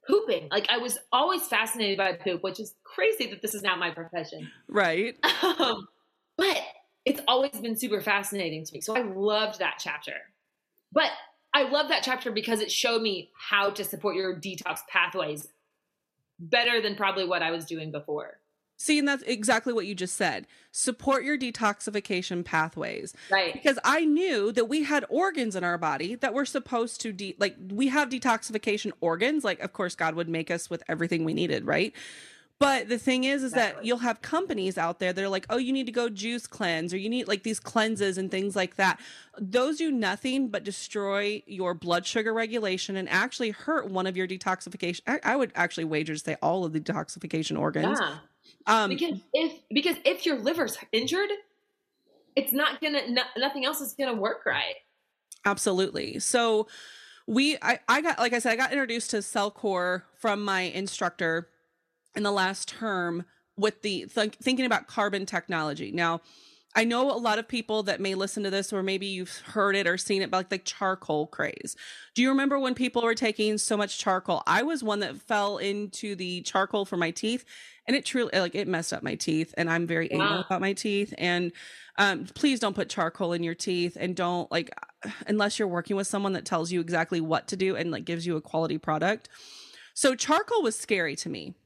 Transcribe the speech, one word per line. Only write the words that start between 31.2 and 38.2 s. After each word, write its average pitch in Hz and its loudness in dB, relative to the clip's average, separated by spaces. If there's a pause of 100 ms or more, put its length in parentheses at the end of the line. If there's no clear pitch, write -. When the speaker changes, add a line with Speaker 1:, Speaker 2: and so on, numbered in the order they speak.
Speaker 2:
we 160 0
needed, 156 0
right? 160 2 (680)
But 269 2
the 240 0
thing 254 2
is, 269 0
is 247 -4
that 226 4
Speaker 1:
Exactly. - -6
Speaker 2:
you'll 240 2
have 240 0
companies 233 -2
out 170 -2
there 185 0
that 190 -2
are 196 0
like, 190 -2
"Oh, 226 2
you 262 0
need 269 0
to 233 -6
go 233 0
juice 226 -4
cleanse," 170 -2
or 190 -2
you 196 -2
need, 247 -2
like, 208 -2
these 220 -2
cleanses 202 0
and 190 -2